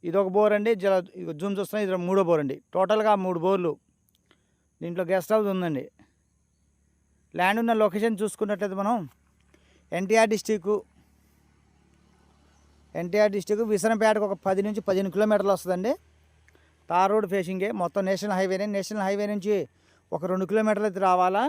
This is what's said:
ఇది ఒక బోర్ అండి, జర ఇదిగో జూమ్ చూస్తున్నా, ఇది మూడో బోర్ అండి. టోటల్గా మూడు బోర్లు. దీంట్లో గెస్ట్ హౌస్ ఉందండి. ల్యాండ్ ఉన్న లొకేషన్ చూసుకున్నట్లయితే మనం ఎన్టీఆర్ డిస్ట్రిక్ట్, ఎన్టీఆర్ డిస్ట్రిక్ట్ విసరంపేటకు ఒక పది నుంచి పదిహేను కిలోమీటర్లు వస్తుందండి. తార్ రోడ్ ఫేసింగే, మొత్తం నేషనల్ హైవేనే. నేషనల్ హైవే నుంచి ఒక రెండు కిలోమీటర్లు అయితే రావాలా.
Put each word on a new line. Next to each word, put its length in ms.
ఇది 120
ఒక 160
బోర్ 220
అండి, 140
జర 120
ఇదిగో 200
జూమ్ 180
చూస్తున్నా, 280
ఇది 200
మూడో 220
బోర్ 160
అండి. 120
టోటల్గా 380
మూడు 220
బోర్లు. 260
దీంట్లో 280
గెస్ట్ 240
హౌస్ 200
ఉందండి. 300
ల్యాండ్ 220
ఉన్న 200
లొకేషన్ 400
చూసుకున్నట్లయితే 600
మనం 140
ఎన్టీఆర్ 360
డిస్ట్రిక్ట్, 360
ఎన్టీఆర్ 340
డిస్ట్రిక్ట్ 280
విసరంపేటకు 540
ఒక 80
పది 220
నుంచి 200
పదిహేను 260
కిలోమీటర్లు 420
వస్తుందండి. 360
తార్ 240
రోడ్ 220
ఫేసింగే, 360
మొత్తం 260
నేషనల్ 300
హైవేనే. 280
నేషనల్ 280
హైవే 280
నుంచి 200
ఒక 180
రెండు 180
కిలోమీటర్లు 400
అయితే 180
రావాలా. 400